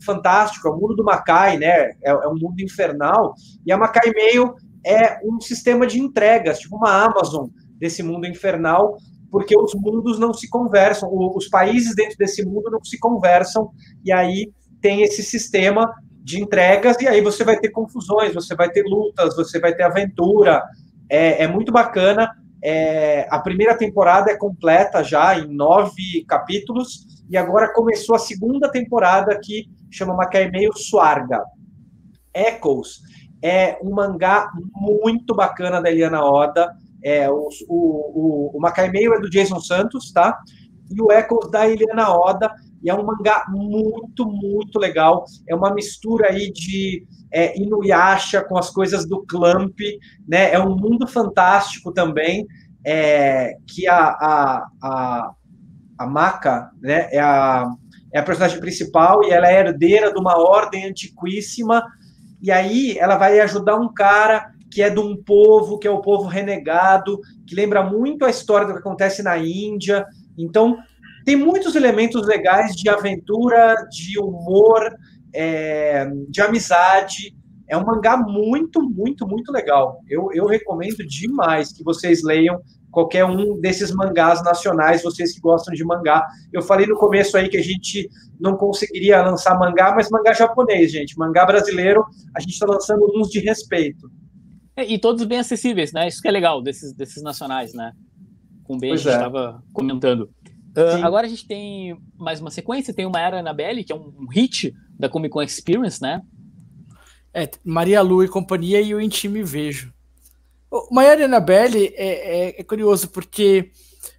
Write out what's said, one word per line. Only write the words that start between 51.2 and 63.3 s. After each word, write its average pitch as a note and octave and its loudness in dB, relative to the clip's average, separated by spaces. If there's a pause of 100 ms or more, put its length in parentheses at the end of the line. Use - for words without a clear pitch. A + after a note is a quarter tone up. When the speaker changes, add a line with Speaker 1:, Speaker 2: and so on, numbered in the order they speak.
Speaker 1:
também, E3+ -2 (400)
é, C#3+ 2 (120)
que F3+ -6
a, F3 6
a, D3+ 2 (140)
a, B2+ -6 (640)
a B2 -10
Maka, C#3+ -2 (100)
né, D3 -2
é C#3+ 0
a, C3+ 2 (440)
é D3 0
a D3 -2
personagem F3 -2
principal, F3 2
e F#3+ 2
ela F3 4
é F#3+ 6
herdeira F#3+ 2
de G3 -6
uma F3+ 2
ordem F#3+ 4
antiquíssima, G#3 -4 (580)
e F#3+ -2
aí G#3 0
ela F#3+ 2
vai G3 4